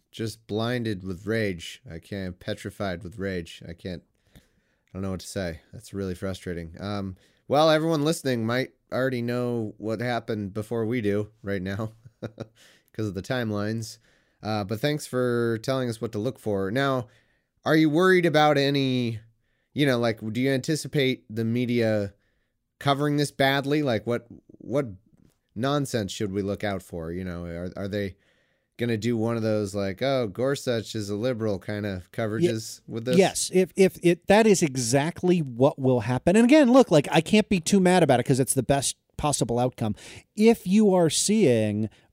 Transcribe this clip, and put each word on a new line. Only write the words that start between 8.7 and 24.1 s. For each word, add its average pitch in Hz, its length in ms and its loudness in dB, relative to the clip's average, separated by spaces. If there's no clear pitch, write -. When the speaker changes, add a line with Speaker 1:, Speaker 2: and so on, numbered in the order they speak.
Speaker 1:
already 127 300 -2
know 120 560 -4
what 107 240 -6
happened 117 520 -4
before 110 320 -4
we 120 160 -2
do 104 280 -2
right 98 200 -6
now 101 320 -6
<laughs> - 140 -20
'cause 110 140 -4
of 92 80 -6
the 95 60 -6
timelines. 110 760 -4
Uh, 107 200 -4
but 107 160 -6
thanks 147 280 -2
for 120 560 0
telling 131 260 -2
us 113 100 -8
what 117 120 -6
to 107 80 -6
look 117 200 -6
for. 98 320 -4
Now, 131 360 -2
are 147 100 2
you 156 140 4
worried 180 360 4
about 151 320 4
any, 131 640 0
you 147 120 0
know, 127 120 2
like, 117 220 0
do 110 60 -4
you 135 120 0
anticipate 135 800 -2
the 110 140 -4
media 113 680 0
covering 143 380 0
this 143 140 -2
badly? 139 520 0
Like, 117 240 -2
what, 120 200 -4